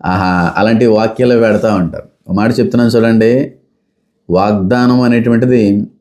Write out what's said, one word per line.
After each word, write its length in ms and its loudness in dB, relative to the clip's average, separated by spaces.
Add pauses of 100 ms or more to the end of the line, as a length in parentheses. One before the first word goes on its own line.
ఆహా, 500 -2
అలాంటి 300 0
వాక్యాలు 520 0
పెడతా 360 0
ఉంటారు. 300 -4 (240)
ఒక 60 -4
మాట 240 0
చెప్తున్నాను 320 0
చూడండి, 640 0 (760)
వాగ్దానం 720 0
అనేటువంటిది 840 0 (140)